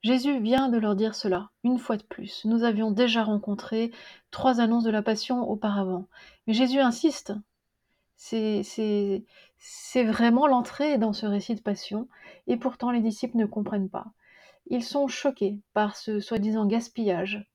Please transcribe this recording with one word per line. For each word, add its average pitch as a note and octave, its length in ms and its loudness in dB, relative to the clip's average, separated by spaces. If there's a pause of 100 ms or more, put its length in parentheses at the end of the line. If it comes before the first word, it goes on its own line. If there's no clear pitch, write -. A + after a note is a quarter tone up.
Jésus B3+ 360 2
vient B3+ 300 2
de A#3 80 2
leur G#3 180 2
dire A3 200 0
cela, G3 340 -2 (140)
une B3 160 2
fois A3+ 180 -2
de G#3+ 60 -8
plus. - 420 -12
Nous A3+ 180 2
avions A3 280 2
déjà A3+ 320 2
rencontré G#3+ 680 -2 (380)
trois B3 320 2
annonces A#3 220 4
de A3+ 80 2
la G#3+ 100 0
passion A3+ 480 -2
auparavant. G3+ 580 -2 (380)
Mais A3 80 0
Jésus B3+ 260 2
insiste. C4 540 0 (840)
C'est, G#3+ 460 -2
c'est, G#3 640 0 (320)
c'est - 460 -2
vraiment A#3 420 4
l'entrée C#4 540 2
dans A3 120 2
ce G#3 140 -6
récit G3+ 300 -2
de A3 60 -12
passion, G#3 460 -4 (380)
et B3 100 2
pourtant B3 360 -2
les A#3+ 100 2
disciples A3+ 360 -2
ne G#3+ 100 2
comprennent G#3 420 -4
pas. - 160 -10 (600)
Ils A#3 160 -2
sont C#4 240 0
choqués G#3 520 -2 (140)
par G#3+ 220 0
ce G#3+ 240 -4
soi-disant G#3+ 480 0
gaspillage. G#3 760 -2 (100)